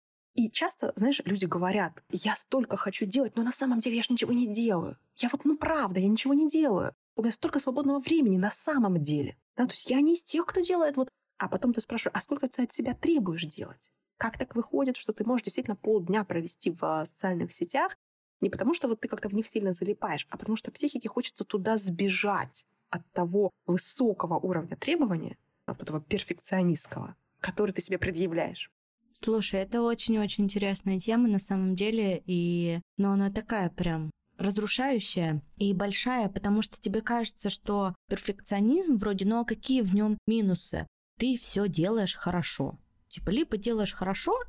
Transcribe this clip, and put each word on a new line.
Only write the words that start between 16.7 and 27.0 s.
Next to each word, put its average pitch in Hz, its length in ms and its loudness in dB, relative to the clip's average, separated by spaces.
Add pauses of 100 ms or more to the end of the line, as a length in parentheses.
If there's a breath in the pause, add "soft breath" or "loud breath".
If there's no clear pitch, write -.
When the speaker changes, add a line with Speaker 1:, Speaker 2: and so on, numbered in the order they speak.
Speaker 1:
в, 170 140 -4
а, 156 220 0
социальных 175 480 -4
сетях? 302 420 -2 (460)
Не 190 80 2
потому, 262 240 0
что 277 140 0
вот 220 120 -2
ты 247 80 -4
как-то 208 220 -6
в 196 40 -4
них 220 140 -2
сильно 196 240 0
залипаешь, 180 580 -4
а 175 60 -10
потому 220 200 -4
что - 140 -8
психике - 380 -4
хочется - 360 -6
туда 214 340 0
сбежать 196 840 -2 (260)
от 175 120 -8 (100)
того 180 380 2 (160)
высокого 180 720 0
уровня 175 380 -2
требования, 240 600 0 (300)
от - 160 -8
этого 151 180 -6
перфекционистского, - 1160 -2 (240)